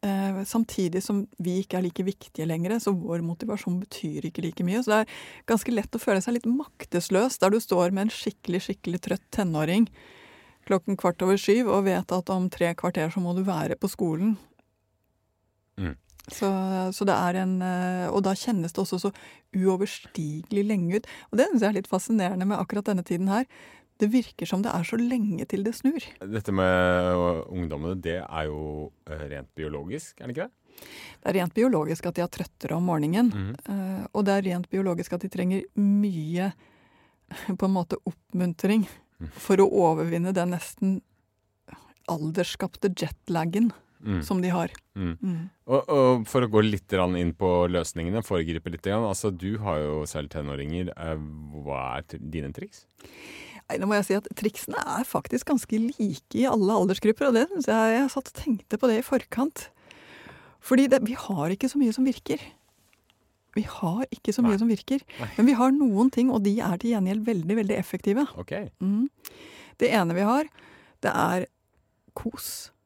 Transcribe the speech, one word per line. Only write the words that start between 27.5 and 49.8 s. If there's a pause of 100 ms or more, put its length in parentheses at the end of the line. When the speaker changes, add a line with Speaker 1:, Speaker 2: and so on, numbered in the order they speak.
Speaker 2:
ungdommene,
det
er
jo, (180)
eh,
rent
biologisk,
er
det
ikke
det? (360)
Speaker 1:
Det
er
rent
biologisk
at
de
er
trøttere
om
morgenen.
Speaker 2:
Mhm. (120)
Speaker 1:
Eh,
og
det
er
rent
biologisk
at
de
trenger (120)
mye, (800)
<laughs>
på
en
måte, (100)
oppmuntring (340)
Speaker 2:
Mhm.
Speaker 1:
for
å
overvinne
den
nesten (1080)
aldersskapte
jetlagen (300)
Speaker 2:
Mm.
Speaker 1:
som
de
har. (280)
Speaker 2:
Mm.
Speaker 1:
Mm. (180)
Speaker 2:
Og,
og
for
å
gå (100)
litt
grann
inn
på
løsningene,
foregripe
litt
grann,
altså,
du
har
jo